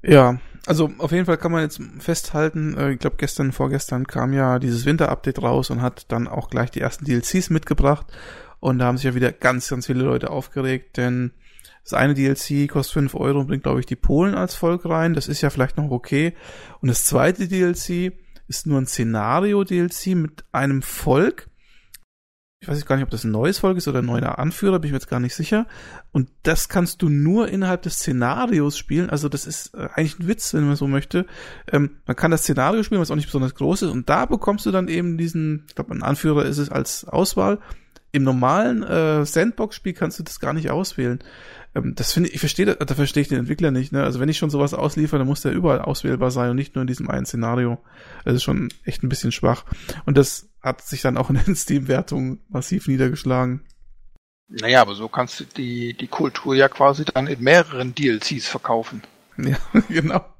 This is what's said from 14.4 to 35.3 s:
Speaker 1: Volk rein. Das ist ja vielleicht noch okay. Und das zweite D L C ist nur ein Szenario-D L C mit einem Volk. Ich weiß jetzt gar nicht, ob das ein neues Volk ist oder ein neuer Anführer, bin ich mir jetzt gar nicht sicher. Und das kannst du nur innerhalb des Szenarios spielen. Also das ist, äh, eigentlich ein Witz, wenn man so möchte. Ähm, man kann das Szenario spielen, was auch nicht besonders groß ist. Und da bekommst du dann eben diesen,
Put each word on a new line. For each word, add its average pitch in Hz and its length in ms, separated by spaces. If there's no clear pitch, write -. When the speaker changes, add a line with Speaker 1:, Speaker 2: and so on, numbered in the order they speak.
Speaker 1:
Volk 175 300
rein. 165 280
Das 147 160
ist 143 120
ja 143 80
vielleicht 131 280
noch 147 140
okay. 143 420
Und 131 80
das - 160
zweite 170 420
D 185 140
L 175 140
C 180 360
ist - 200
nur 139 140
ein 127 60
Szenario-D 170 920
L 175 120
C - 240
mit 156 360
einem 135 300
Volk. - 680
Ich - 80
weiß 143 120
jetzt - 80
gar 135 80
nicht, 135 100
ob - 60
das - 120
ein 113 80
neues 131 280
Volk 190 180
ist 175 100
oder 135 120
ein 123 60
neuer 120 340
Anführer, 180 400
bin 156 80
ich 143 60
mir 135 40
jetzt - 120
gar 123 100
nicht 123 160
sicher. 214 320
Und 131 180
das 156 280
kannst 175 340
du 165 60
nur 160 400
innerhalb 185 340
des - 160
Szenarios 147 800
spielen. 170 320
Also 147 180
das 139 160
ist, - 300
äh, 147 180
eigentlich 156 240
ein 165 100
Witz, - 280
wenn 151 100
man 143 100
so 139 120
möchte. 143 400
Ähm, 143 260
man 135 80
kann 165 160
das 160 100
Szenario 156 400
spielen, 202 200
was 160 100
auch 143 40
nicht 147 120
besonders 131 260
groß 156 300
ist. 160 80
Und 127 180
da 190 160
bekommst 208 400
du 208 60
dann 185 160
eben 170 320
diesen, 156 480